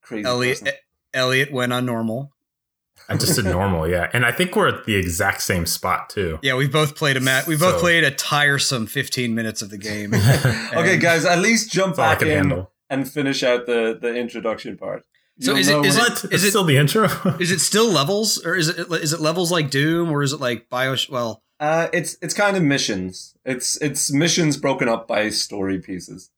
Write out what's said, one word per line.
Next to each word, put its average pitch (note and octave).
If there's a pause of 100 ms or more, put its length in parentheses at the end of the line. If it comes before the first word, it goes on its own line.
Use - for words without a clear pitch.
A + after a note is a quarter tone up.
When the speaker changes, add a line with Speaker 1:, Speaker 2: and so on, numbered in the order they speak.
Speaker 1:
Crazy A2
Speaker 2:
Elliot, B2
Speaker 1:
person. G#2
Speaker 2:
E-, - (340)
Elliot C3
went B2
on B2
normal. A#2 (800)
Speaker 3:
I -
just -
did A#2+
normal, F2+
yeah. F2
And B2
I A#2+
think F3+
we're F#3+
at -
the G#2+
exact F#2
same F2
spot, -
too. E2
Speaker 2:
Yeah, C3
we've C#3
both D3+
played C#3
a -
ma-, C3
we've D#3
both F3+
Speaker 3:
So E3+
Speaker 2:
played E3+
a C3+
tiresome C#3
fifteen B2
minutes A2+
of G2
the G#2+
game. G#2
Speaker 3:
<laughs> -
Speaker 1:
Okay, B2+
Speaker 2:
And E3
Speaker 1:
guys, E3
at F3
least A3
jump F#3
Speaker 3:
That's -
all B2+
I -
Speaker 1:
back -
Speaker 3:
can A2
Speaker 1:
in G2+
Speaker 3:
handle. F#2 (180)
Speaker 1:
and C3+
finish C#3
out B2
the, A2+
the A#2
introduction A2+
part. G2 (360)
Speaker 2:
So C3
Speaker 1:
You'll C#3
Speaker 2:
is C3+
it, -
Speaker 1:
know D3
Speaker 2:
is C#3+
Speaker 1:
when A#3
Speaker 3:
What? -
Speaker 2:
it, -
is -
Speaker 3:
It's F3+
Speaker 2:
it, G#3
Speaker 3:
still G3+
the D3
intro? D3+
<laughs> E3+
Speaker 2:
is F3
it F#3+
still A3
levels, G3
or E3+
is D#3+
it, F3
is D#3+
it D#3
levels E3
like D#3
Doom, D#3+
or C#3+
is C#3
it D#3
like A#2+
Bios-, C3
well A#2+ (180)
Speaker 1:
Uh, D#3+
it's, E3
it's E3
kind G3+
of F#3+
missions. G#2
It's, -
it's D3
missions D#3
broken C3+
up A2+
by G#2+
story F#2+
pieces. F#2+